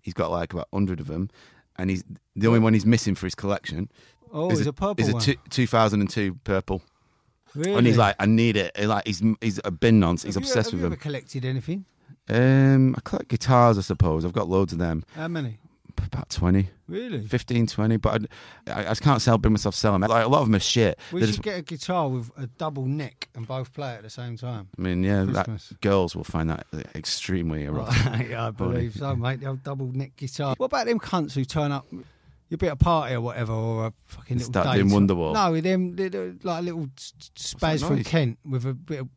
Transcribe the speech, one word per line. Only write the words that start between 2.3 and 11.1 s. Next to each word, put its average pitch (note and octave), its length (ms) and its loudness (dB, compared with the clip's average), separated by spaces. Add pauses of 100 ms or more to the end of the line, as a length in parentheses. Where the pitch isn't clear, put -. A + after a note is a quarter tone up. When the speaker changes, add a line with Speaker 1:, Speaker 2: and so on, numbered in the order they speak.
Speaker 1:
the G2+ 100 0
only A#2 140 6
one A2 140 6
he's G2+ 120 4
missing A2+ 280 4
for F#2+ 120 -6
his F2+ 80 -6
collection - 560 -6 (420)
Speaker 2:
Oh, E3+ 180 -4
Speaker 1:
is E3+ 80 2
Speaker 2:
he's C#3 80 0
Speaker 1:
a, D3 40 -2
Speaker 2:
a - 20 -8
purple G3 300 -2
Speaker 1:
is G#2 60 2
a G#2+ 60 2
Speaker 2:
one. A#2 80 -2
Speaker 1:
two, C3+ 120 2 (160)
two B2 160 0
thousand G#2+ 340 4
and G2 100 0
two G2 240 -2 (100)
purple. F#2+ 380 -2 (720)
And D3 100 -4
he's G3 120 0
Speaker 2:
Really? A#2+ 180 6
Speaker 1:
like, G#2 240 4
"I G2+ 80 2
need A2+ 300 4
it." F#2+ 200 -2
He, G#2 100 -2
like, G#2+ 200 0
he's, G2 160 -4 (180)
he's G2+ 240 -2
a G2+ 60 -2
bin G#2+ 300 6
nonce. F2 240 2
He's G2+ 100 -6
Speaker 2:
Have F#2 80 -2
you, F2+ 60 -6
Speaker 1:
obsessed A#2+ 220 2
Speaker 2:
have - 20 -6
Speaker 1:
with F2+ 80 -4
Speaker 2:
you F2 80 -2
Speaker 1:
them. E2 40 -2
Speaker 2:
ever - 80 -8
collected C3+ 440 -8